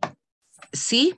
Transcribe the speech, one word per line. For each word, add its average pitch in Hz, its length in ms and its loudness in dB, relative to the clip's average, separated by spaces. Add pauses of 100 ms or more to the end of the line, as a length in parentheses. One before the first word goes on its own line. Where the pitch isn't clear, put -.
(720)
Sí, 277 440 0